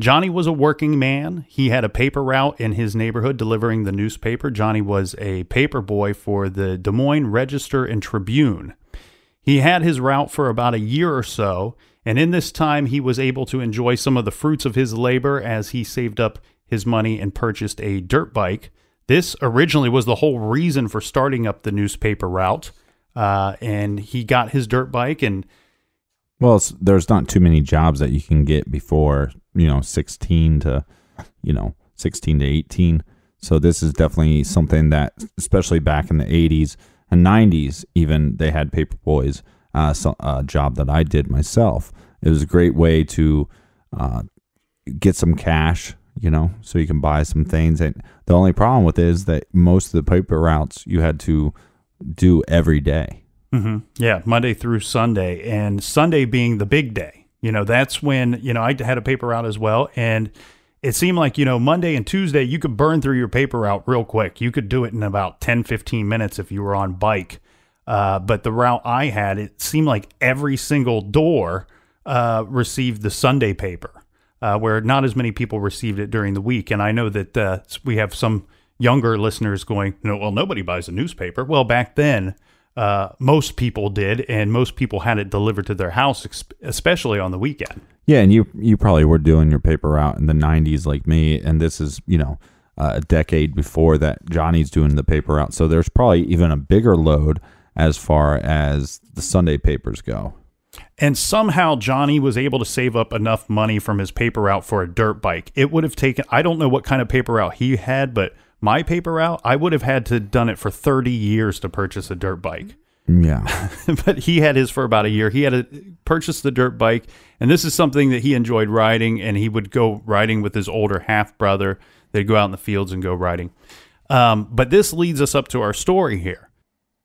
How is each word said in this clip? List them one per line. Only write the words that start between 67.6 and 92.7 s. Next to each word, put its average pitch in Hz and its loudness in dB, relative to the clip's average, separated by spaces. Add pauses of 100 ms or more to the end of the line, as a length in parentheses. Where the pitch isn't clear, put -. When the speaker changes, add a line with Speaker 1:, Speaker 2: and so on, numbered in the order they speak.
Speaker 1:
Uh, 101 0
but 104 -2
the 113 -4
route 123 0
I 123 -2
had, 101 -2
it - -12
seemed 156 -2
like 113 -2 (120)
every 135 -2
single 123 0
door, 101 0 (360)
uh, 117 0
received 123 -4
the 104 -2
Sunday 123 0
paper, - -12 (360)
uh, 104 -2
where 110 0
not 131 2
as 113 -2
many 120 -2
people 107 -6
received 101 -4
it 104 -8
during 101 -2
the 98 -4
week. 110 -4
And 104 -2
I 104 0
know 117 0
that, 101 -6
uh, 95 -2
s-, - -16
we 123 -2
have 107 -2
some 110 -2 (320)
younger 117 2
listeners 104 -2
going, 98 -4 (100)
"No, 104 -2
well, 101 -4
nobody 123 -2
buys 87 -6
a 85 -12
newspaper." 120 -6
Well, 139 2
back 120 -2
then, 117 0 (400)
uh, 101 -2 (100)
most 151 2
people 110 -4
did, 101 -2
and 107 0
most 120 0
people 107 -4
had 113 0
it 98 -4
delivered 101 -2
to 104 -4
their 90 -4
house, 135 -2
ex-, - -14 (180)
especially 139 -2
on 92 -2
the 92 -6
weekend. 131 -6 (260)
Speaker 2:
Yeah, 147 8
and 98 8
you, 110 6
you 107 0
probably 82 4
were 80 6
doing 78 4
your 73 2
paper 76 0
route 73 0
in 76 0
the 80 2
nineties 78 2
like 71 -4
me, 78 4
and 78 0
this 80 -2
is, 73 -6
you 92 2
know, 71 -2 (400)